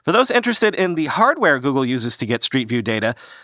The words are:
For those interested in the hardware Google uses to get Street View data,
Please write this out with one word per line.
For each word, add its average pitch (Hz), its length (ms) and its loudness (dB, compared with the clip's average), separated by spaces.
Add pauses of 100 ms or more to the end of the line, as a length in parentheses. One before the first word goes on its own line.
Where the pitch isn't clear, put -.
For 165 80 0
those 247 180 2
interested 233 440 2
in 180 200 0
the 156 120 -2
hardware 214 520 2
Google 135 240 0
uses 120 320 -2
to 123 100 -6
get 113 160 -2
Street 123 280 -2
View 120 120 -2
data, 110 340 -2 (280)